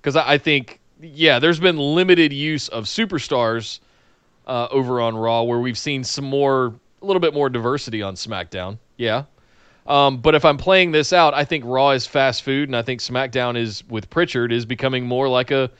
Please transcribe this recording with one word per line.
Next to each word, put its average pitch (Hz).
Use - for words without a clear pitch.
'cause 143
I, 143
I 147
think, 139
yeah, 151
there's 160
been 180
limited 160
use 147
of 113
superstars, 123
uh, 120
over 127
on 113
Raw, 113
where 120
we've 123
seen 135
some 139
more, 135
a 190
little 190
bit 156
more 143
diversity 120
on 98
SmackDown. 95
Yeah. 120
Um, 139
but 151
if 151
I'm 147
playing 180
this 151
out, 165
I 147
think 143
Raw 131
is 131
fast 135
food, 139
and 127
I 117
think 123
SmackDown 123
is, 110
with 110
Pritchard, 123
is 117
becoming 127
more 127
like 127
a, 135